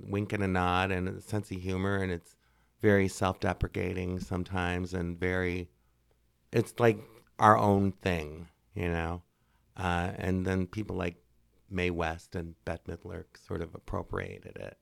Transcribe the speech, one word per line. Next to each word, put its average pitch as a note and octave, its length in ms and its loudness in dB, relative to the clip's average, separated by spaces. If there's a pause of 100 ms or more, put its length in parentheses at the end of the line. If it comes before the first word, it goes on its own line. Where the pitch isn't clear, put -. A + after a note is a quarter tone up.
wink G2+ 320 -4
and G2+ 100 0
a F#2+ 60 2
nod F2+ 420 2
and F#2 180 -2
a F#2+ 120 -8
sense G#2 320 -6
of F#2+ 80 -6
humor, F#2+ 420 -2
and F#2 80 -2
it's - 260 -8 (460)
very G2+ 260 6
self-deprecating F#2 1120 -2
sometimes F2+ 760 -2
and F2 240 -4
very, F2+ 500 -2 (840)
it's A#2 260 0
like A#2 200 6 (400)
our A2 180 10
own G2+ 360 4
thing, E2+ 560 -4 (260)
you F2 140 -2
know? E2+ 340 -2 (540)
Uh, F2 420 0
and F#2 260 0
then F#2+ 220 0
people G#2 300 -6
like F2 200 -4 (540)
Mae F2+ 200 0
West E2+ 440 -4
and E2+ 200 -8 (100)
Bette E2 260 -6
Midler E2+ 340 -12 (220)
sort F2+ 160 -6
of E2 140 -12
appropriated G1+ 800 -8
it G1+ 260 -12